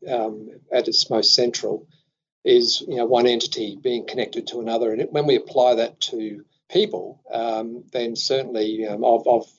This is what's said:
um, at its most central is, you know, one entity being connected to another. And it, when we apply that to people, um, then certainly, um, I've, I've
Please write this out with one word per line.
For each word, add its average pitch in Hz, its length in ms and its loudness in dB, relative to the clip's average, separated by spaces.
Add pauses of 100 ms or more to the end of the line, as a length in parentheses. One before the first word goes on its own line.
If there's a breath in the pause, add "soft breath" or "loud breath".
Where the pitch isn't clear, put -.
um, 110 420 -4 (200)
at 123 160 0
its - 220 2
most 110 240 2
central 117 520 0 (600)
is, 123 420 6
you 143 80 -4
know, 120 100 0
one 120 220 4
entity 113 540 -2
being 120 260 -2
connected 113 400 -6
to 120 140 -8
another. 113 320 0
And 117 80 -2
it, 139 100 -6
when 147 140 0
we 139 100 4
apply 123 400 4
that 117 260 -2
to 110 440 -8 (240)
people, 123 540 -2 (100)
um, 113 600 -4
then 117 220 -4
certainly, 110 680 -2
um, 104 180 -4
I've, 117 220 4
I've 120 340 2